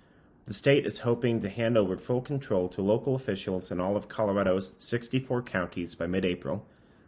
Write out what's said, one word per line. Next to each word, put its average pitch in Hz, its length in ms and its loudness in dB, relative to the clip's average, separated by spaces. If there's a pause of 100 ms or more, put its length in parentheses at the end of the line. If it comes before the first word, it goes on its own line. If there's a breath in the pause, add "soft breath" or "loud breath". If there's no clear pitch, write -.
(440 soft breath)
The 104 100 -6
state - 320 4
is - 140 -4
hoping 117 400 2
to 98 80 -2
hand 113 280 2
over 92 200 4
full 123 240 -2
control 120 480 0
to - 120 -6
local 113 360 2
officials 95 560 -4
in 90 80 -2
all 95 160 2
of 101 120 -6
Colorado's 98 680 0
sixty-four 123 640 -2
counties 87 540 -4
by - 100 -4
mid-April. 90 580 0 (440 soft breath)